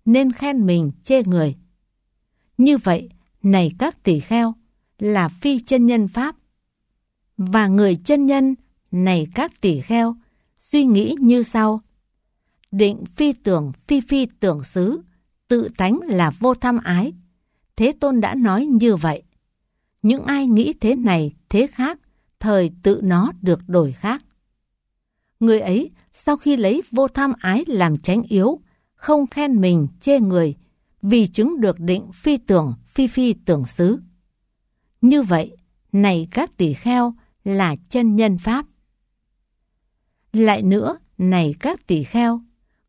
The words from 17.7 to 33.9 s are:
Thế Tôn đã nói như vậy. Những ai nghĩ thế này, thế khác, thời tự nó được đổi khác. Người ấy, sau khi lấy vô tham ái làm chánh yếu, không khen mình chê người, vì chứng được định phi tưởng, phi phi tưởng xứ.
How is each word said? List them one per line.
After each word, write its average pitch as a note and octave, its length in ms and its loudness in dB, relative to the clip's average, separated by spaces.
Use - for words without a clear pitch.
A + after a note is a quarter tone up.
Thế A#3+ 160 2
Tôn C4+ 300 0
đã G3+ 140 -4
nói A#3 300 0
như A#3 300 2
vậy. D#3 280 -4
Những A#3+ 220 0
ai C#4 240 -2
nghĩ A#3+ 260 0
thế A3+ 220 -2
này, F3 380 -2
thế A3+ 180 0
khác, C#4 320 -6
thời F#3+ 320 0
tự G3 200 2
nó F#3 280 0
được F#3 260 0
đổi E3+ 240 0
khác. A3 340 -8
Người A3 200 2
ấy, G#3+ 320 -2
sau D4 240 -4
khi C#4+ 200 0
lấy A3+ 240 0
vô C4 160 0
tham C4+ 320 -4
ái G3 280 -2
làm F3+ 300 0
chánh G3 260 -2
yếu, A3 360 0
không D4 320 0
khen C#4 340 -2
mình E3+ 260 2
chê C#4 200 2
người, F3 360 0
vì G#3+ 260 2
chứng C4 340 -2
được F3 180 0
định F3+ 320 -4
phi D4 260 -2
tưởng, D#3+ 360 0
phi C4 200 -2
phi B3 260 0
tưởng D3+ 320 -2
xứ. F3+ 340 -2